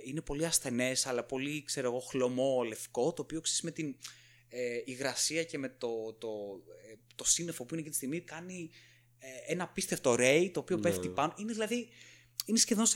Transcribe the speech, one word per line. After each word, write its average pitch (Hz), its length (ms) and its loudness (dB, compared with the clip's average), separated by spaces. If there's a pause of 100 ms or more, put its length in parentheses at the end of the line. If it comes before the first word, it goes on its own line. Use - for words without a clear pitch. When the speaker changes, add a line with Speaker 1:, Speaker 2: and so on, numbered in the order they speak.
Speaker 1:
είναι 139 160 -4
πολύ 151 240 -2
ασθενές, 127 600 2
αλλά 123 180 0
πολύ, 143 400 -4
ξέρω 131 240 -2
εγώ, 120 120 0
χλωμό, 127 640 2
λευκό, 120 500 -2
το - 80 -6
οποίο, 156 200 -6
ξέρεις, - 200 -2
με 165 100 -6
την, 151 240 -6 (540)
ε, 120 360 -4
υγρασία 135 580 -2
και 165 140 -6
με 135 120 -4
το, 113 440 -4
το, 113 140 -10 (640)
ε, 110 40 -18 (200)
το - 80 -10
σύννεφο 165 420 0
που 123 100 -6
είναι 165 40 -4
εκείνη 156 100 -8
τη 151 60 -10
στιγμή 147 260 -2
κάνει, 170 480 -10 (500)
ε, 131 320 -10
ένα 180 120 0
απίστευτο 156 560 2
ray, 147 340 8
το 160 60 0
οποίο 180 160 0
Speaker 2:
Ναι. 107 60 0
Speaker 1:
πέφτει 95 280 2
πάνω. 143 280 0
Είναι, 208 140 -6
δηλαδή, 220 360 -2 (580)
είναι 220 120 2
σχεδόν 220 280 6
σαν 214 100 6